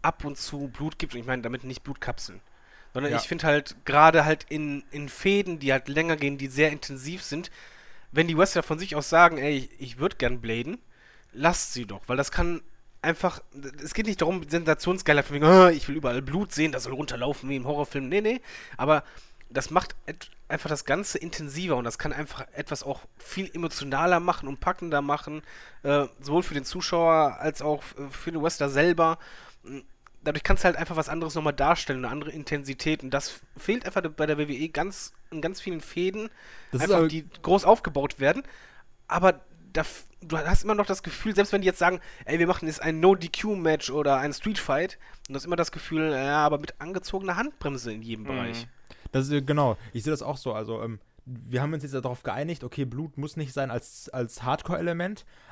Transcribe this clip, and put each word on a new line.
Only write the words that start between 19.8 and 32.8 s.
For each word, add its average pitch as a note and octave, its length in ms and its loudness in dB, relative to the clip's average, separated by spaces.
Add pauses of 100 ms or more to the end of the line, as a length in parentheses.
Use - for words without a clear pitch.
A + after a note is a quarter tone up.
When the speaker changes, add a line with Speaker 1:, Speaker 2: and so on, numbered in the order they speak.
Speaker 1:
et-, - 240 -12 (180)
einfach D3+ 220 -6
das D3 140 -4
Ganze E3+ 340 -2
intensiver D#3 580 -4
und B2 80 -2
das A#2 140 -6
kann - 140 -2
einfach C#3+ 420 -8
etwas C#3+ 280 -8
auch C3+ 180 -6 (180)
viel - 340 -8
emotionaler E3 680 0
machen E3+ 280 -2
und C3+ 100 -8
packender E3+ 440 -2
machen, D3+ 400 -4 (400)
äh, C#3+ 240 2 (140)
sowohl C#3+ 220 2
für E3 120 -6
den C#3 100 -4
Zuschauer E3 760 2
als D3+ 240 -4
auch D3 200 -2
f-, - 120 -18 (160)
für - 220 -8
den D#3 100 -4
Wrestler D3+ 260 0
selber. E3 500 4 (1040)
Dadurch D3+ 200 -4
kannst - 220 6
du - 20 4
halt F3 100 6
einfach E3 200 -6
was D#3+ 140 -2
anderes D#3+ 240 -6
nochmal D#3 180 0
darstellen, C#3+ 520 2
eine A#2 80 -6
andere D3+ 180 -8
Intensität D3 720 -4